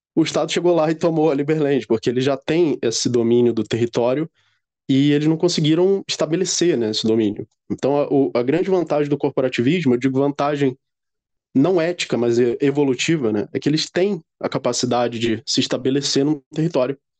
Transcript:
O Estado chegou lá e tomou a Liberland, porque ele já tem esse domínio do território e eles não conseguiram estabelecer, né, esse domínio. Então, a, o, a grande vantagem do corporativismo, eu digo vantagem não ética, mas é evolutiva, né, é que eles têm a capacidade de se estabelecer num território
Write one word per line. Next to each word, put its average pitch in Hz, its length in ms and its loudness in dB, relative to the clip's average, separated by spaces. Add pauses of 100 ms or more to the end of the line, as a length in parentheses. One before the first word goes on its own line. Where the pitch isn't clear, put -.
(140)
O 160 80 2
Estado 160 280 -2
chegou 175 240 2
lá 156 160 2
e 160 40 -2
tomou 160 360 2
a 139 40 0
Liberland, 143 520 0
porque 113 220 0
ele 127 140 0
já 135 160 0
tem 160 420 0
esse 120 300 -2
domínio 120 420 4
do 113 100 -2
território 120 640 -2 (640)
e 143 240 4
eles 151 160 2
não 160 80 2
conseguiram 175 720 2
estabelecer, 170 680 -2
né, 110 140 -2
esse 107 160 -4
domínio. 110 400 0 (240)
Então, 139 260 -2
a, 143 160 0
o, 139 220 2
a 120 80 0
grande 160 280 0
vantagem 160 380 0
do 143 100 0
corporativismo, 135 760 0
eu 120 40 2
digo 131 200 0
vantagem 143 580 0 (800)
não 165 260 4
ética, 170 360 -2
mas 120 220 2
é 120 220 2
evolutiva, 139 720 0
né, 104 200 -2
é 101 60 -6
que - 100 -2
eles 147 220 0
têm 185 300 0 (200)
a - 80 -4
capacidade 120 680 -2
de 110 280 -2
se - 140 -2
estabelecer 135 640 -2
num 147 160 -2 (120)
território 139 460 -2 (220)